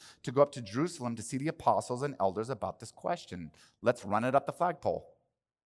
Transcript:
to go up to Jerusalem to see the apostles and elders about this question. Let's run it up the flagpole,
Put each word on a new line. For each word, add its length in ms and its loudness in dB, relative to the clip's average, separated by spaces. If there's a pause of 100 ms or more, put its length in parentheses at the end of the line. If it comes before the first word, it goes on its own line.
(240)
to 80 -4
go 100 6
up 100 6
to 80 -10
Jerusalem 540 -2
to 80 -8
see 160 -6
the 80 -4
apostles 560 0
and 160 -4
elders 320 0
about 300 -6
this 100 -14
question. 640 -6 (300)
Let's 220 2
run 200 2
it 100 2
up 120 6
the 60 -4
flagpole, 600 -2 (520)